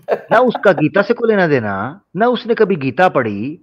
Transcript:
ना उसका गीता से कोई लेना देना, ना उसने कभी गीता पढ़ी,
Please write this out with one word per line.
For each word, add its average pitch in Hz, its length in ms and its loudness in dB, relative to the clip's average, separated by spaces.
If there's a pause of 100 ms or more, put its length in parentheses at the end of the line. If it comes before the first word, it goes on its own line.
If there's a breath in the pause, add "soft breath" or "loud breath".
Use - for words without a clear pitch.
(100)
ना 220 280 0
उसका 240 340 2
गीता 160 300 0
से 240 120 0
कोई 233 160 -2
लेना 190 160 2
देना, 120 540 -2 (160)
ना 220 100 0
उसने 240 280 -2
कभी 196 220 2
गीता 139 320 0
पढ़ी, 120 540 -4